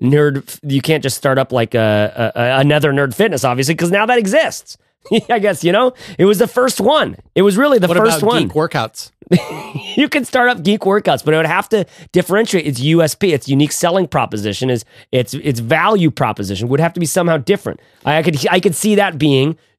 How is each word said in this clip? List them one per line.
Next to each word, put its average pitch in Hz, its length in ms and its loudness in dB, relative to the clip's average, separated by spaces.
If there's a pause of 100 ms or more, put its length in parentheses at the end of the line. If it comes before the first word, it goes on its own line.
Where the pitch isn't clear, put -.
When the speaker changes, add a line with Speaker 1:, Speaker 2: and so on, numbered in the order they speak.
Speaker 1:
Nerd, 139 640 0
you 139 180 0
can't 160 220 -2
just 135 140 -4
start 135 200 0
up 135 140 0
like 117 240 0
a, 110 600 0
a, - 60 -4
a, 127 180 0
another 147 340 2
Nerd 139 200 0
Fitness, 190 300 0
obviously, 131 320 0
'cause 170 160 -2
now 202 140 2
that 247 120 2
exists. 240 600 -2 (280)
<laughs> - 240 0
I 233 100 0
guess, 196 240 -2
you 170 80 2
know, 254 220 2 (240)
it 175 80 4
was 202 140 4
the 220 80 2
first 254 340 0
one. 196 360 0 (180)
It 180 80 4
was 196 140 4
really 269 220 4
the 180 80 2
Speaker 2:
What 170 100 0
Speaker 1:
first 165 220 2
Speaker 2:
about 202 80 0
Speaker 1:
one. 214 160 2
Speaker 2:
Geek 98 100 -6
Workouts? 151 580 -4 (200)
Speaker 1:
<laughs> 156 300 0 (360)
You 294 120 0
can 285 160 -2
start 247 240 0
up 233 140 -4
Geek 202 180 0
Workouts, 190 420 0
but 156 100 0
it 156 40 2
would 160 80 0
have 175 240 -2
to 208 160 0 (260)
differentiate 190 540 0
its 135 160 -4
U 160 200 2
S 156 140 0
P, 202 180 0
its 135 140 -2
unique 139 240 2
selling 180 360 0
proposition, 110 640 -4
is 120 140 -2 (300)
its, 127 200 -2
its 139 280 -4
value 160 500 2
proposition 101 560 -4
would 139 140 0
have 165 120 0
to 180 60 -6
be 175 60 -2
somehow 170 320 0
different. 147 420 -4 (240)
I, 147 140 0
I 160 60 2
could, 147 260 -2
I 180 100 2
could 180 160 -2
see 214 200 0
that 196 220 0
being 143 400 2 (220)